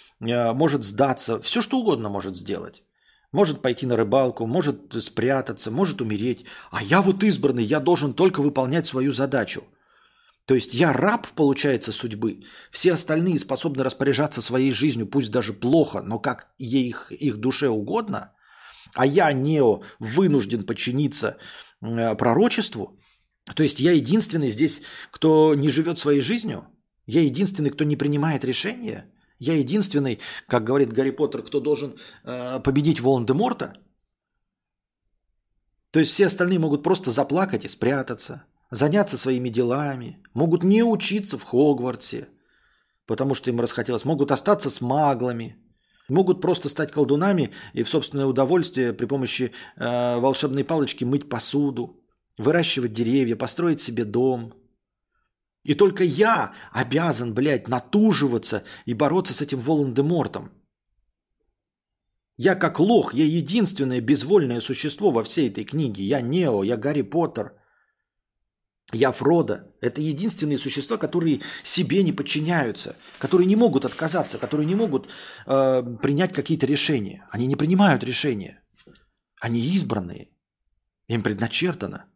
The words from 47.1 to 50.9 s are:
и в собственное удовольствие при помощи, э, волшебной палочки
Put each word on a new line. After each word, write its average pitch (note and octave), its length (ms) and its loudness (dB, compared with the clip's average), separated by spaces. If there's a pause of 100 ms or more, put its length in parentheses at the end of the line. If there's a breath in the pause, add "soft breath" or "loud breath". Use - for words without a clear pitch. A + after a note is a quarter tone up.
и - 100 -2
в - 60 -4
собственное C#3 380 -2
удовольствие C3 680 2
при A#2 140 -6
помощи, B2+ 440 -2 (260 loud breath)
э, B2 440 -2
волшебной C3+ 440 0
палочки D3+ 400 -2